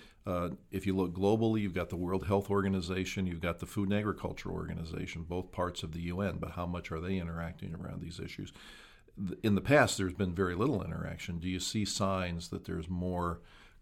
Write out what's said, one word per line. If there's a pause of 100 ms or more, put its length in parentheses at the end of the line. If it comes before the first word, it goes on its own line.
(260)
Uh, (200)
if
you
look
globally,
you've
got
the
World
Health
Organization,
you've
got
the
Food
and
Agriculture
Organization,
both
parts
of
the
U
N,
but
how
much
are
they
interacting
around
these
issues? (640)
Th-,
in
the
past,
there's
been
very
little
interaction.
Do
you
see
signs
that
there's
more (420)